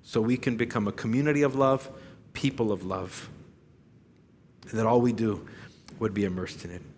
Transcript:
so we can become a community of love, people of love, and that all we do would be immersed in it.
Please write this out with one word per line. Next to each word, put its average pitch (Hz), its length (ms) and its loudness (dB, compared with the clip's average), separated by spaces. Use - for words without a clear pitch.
so - 180 0
we 120 160 2
can 123 200 0
become 117 300 0
a 101 40 0
community 139 500 2
of 135 140 2
love, 135 340 4
people 123 380 0
of 92 140 -4
love, 92 460 -6
and 110 80 -2
that 110 80 2
all 123 160 6
we 120 100 4
do 107 360 -2
would 107 160 -2
be 101 120 2
immersed 90 400 -6
in 87 60 -10
it. 87 120 -12